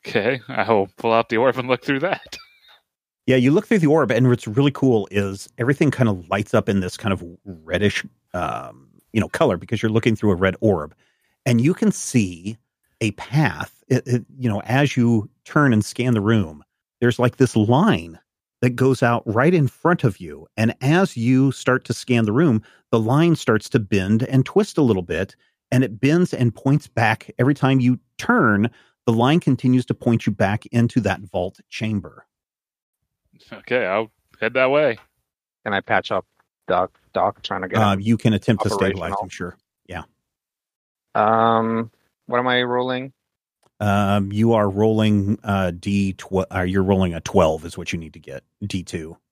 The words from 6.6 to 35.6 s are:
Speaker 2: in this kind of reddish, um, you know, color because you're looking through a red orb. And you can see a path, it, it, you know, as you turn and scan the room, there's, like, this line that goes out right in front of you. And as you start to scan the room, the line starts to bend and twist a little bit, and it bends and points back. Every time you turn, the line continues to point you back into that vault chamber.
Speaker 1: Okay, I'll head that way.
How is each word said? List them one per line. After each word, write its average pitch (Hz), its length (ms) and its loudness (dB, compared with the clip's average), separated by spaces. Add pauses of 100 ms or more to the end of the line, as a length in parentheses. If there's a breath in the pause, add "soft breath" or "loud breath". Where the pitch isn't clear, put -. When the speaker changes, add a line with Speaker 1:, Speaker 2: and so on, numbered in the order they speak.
Speaker 2:
in 101 120 0
this 90 180 -8
kind 95 160 -4
of 87 100 -8 (220)
reddish, 90 580 -2 (300)
um, 64 540 -8 (240)
you 110 80 0
know, - 100 -2
color 120 260 2
because 104 240 -6
you're 110 100 0
looking 113 240 2
through 107 180 0
a - 40 4
red 92 240 2
orb. 87 340 0 (520)
And 120 140 2
you 143 120 2
can 208 180 2
see 98 680 -4 (420)
a 107 120 0
path, - 760 -2
it, 127 180 0
it, 123 180 -2 (140)
you 123 120 -2
know, 101 160 -4
as 135 280 0
you 117 360 2 (160)
turn 143 260 2
and 107 100 4
scan 123 300 -2
the 110 80 2
room, 98 420 0 (380)
there's, 120 180 0
like, 120 200 0
this 123 180 2
line 110 640 2 (420)
that 123 160 2
goes 131 260 2
out 120 240 2
right 127 280 2
in 147 140 2
front - 360 -2
of 107 160 0
you. 76 260 -14 (120)
And 110 240 2
as 165 340 2
you 131 340 2
start - 360 -2
to 120 80 -4
scan 117 320 0
the 104 60 0
room, 127 300 2 (280 soft breath)
the 117 100 2
line 147 360 2
starts - 340 -2
to - 80 2
bend 104 460 0
and 131 200 2
twist - 320 -2
a 160 60 2
little 104 200 2
bit, 85 320 -6 (360)
and 127 120 2
it 107 160 -4
bends 165 360 0
and 120 200 0
points - 340 -2
back. 110 500 -2
Every 139 160 2
time 135 260 2
you 123 180 2 (200)
turn, 117 500 2 (380 soft breath)
the 120 80 2
line 131 260 4
continues 127 460 0
to 117 80 -2
point - 320 0
you 107 60 0
back 98 340 -2
into 120 340 0
that 98 220 -2
vault 95 360 -8 (120)
chamber. 104 560 -8 (1300)
Speaker 1:
Okay, 117 320 -4
I'll 107 260 -2 (300)
head 117 140 -4
that 131 160 2
way. 139 260 2 (680)